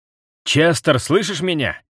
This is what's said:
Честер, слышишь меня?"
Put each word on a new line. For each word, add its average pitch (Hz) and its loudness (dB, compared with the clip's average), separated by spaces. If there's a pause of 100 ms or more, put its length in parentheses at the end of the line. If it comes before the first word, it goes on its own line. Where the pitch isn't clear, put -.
(460)
Честер, 156 2
слышишь 175 -2
меня?" 156 -2 (120)